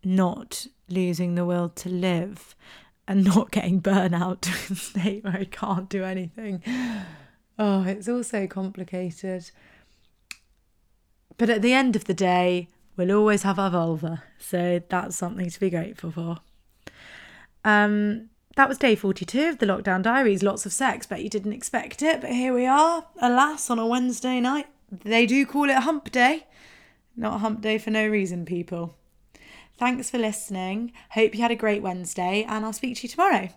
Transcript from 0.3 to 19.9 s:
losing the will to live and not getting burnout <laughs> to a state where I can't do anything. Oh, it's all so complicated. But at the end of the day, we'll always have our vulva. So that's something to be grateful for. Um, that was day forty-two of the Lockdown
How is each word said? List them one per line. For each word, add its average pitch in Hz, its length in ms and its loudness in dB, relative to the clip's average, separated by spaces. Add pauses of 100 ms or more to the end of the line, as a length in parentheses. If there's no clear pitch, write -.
losing 180 440 -2
the 175 100 0
will 175 260 0
to - 200 -10
live 180 680 -2 (520)
and 190 160 4
not 190 260 4
getting 185 320 0
burnout 185 600 2
<laughs> - 0 -
to 180 100 -4 (200)
a 190 40 -4
state 202 480 -4
where 185 140 -2
I 196 80 -2
can't 190 440 -4
do 190 140 -4
anything. 190 580 -6 (960)
Oh, 202 260 2
it's 196 240 -4
all 240 160 0
so 202 220 -2
complicated. 185 1040 -8 (1900)
But 226 100 4
at 214 140 2
the 247 100 6
end 262 220 4
of - 100 -2
the 190 80 0
day, 180 560 2 (260)
we'll 185 160 0
always 208 320 4
have 196 140 0
our 196 120 2
vulva. 165 540 -2 (140)
So 175 500 -2
that's 180 280 -4
something 180 340 -6
to - 100 -14
be 190 100 0
grateful 165 420 -6
for. 170 260 -6 (1300)
Um, 208 640 2 (260)
that 269 140 6
was 269 80 -4
day 233 180 6
forty-two 202 540 0
of 302 100 -6
the 226 60 2
Lockdown 190 360 0